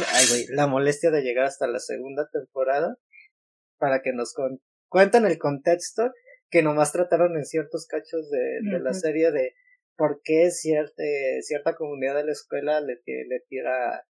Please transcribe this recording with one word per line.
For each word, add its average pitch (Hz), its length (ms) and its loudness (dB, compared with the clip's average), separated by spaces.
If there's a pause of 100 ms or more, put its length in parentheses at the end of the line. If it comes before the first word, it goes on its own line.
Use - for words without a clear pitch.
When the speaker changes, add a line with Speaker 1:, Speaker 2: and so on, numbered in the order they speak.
(140)
Speaker 1:
ay, 127 140 6
güey, 120 200 0
la 143 180 2
molestia 143 440 2
de 151 120 2
llegar 127 240 0
hasta 135 220 -4
la 117 100 -2
segunda 135 540 -8
temporada 139 640 -2 (840)
para 135 240 0
que 131 100 -4
nos 120 220 -6
con-, 131 260 -4 (280)
cuenten 196 380 6
el 165 120 2
contexto 175 720 0 (380)
que 165 120 4
nomás 151 300 4
trataron 175 440 2
en 147 80 -4
ciertos 156 420 -6
cachos 156 440 -6
de, 143 80 -2 (320)
de 180 100 -2
la 131 100 -2
Speaker 2:
Ujú. 190 80 -4
Speaker 1:
serie 160 320 2
de 135 240 -2 (420)
por 147 280 0
qué 160 240 4
cier-, 156 500 0
eh, 139 440 -2
cierta 147 340 -4
comunidad 139 400 -4
de 147 80 -2
la 151 80 -2
escuela 147 480 -4
le, 131 240 -6
que 131 240 -8
le 123 200 -6
tira 127 560 -4 (120)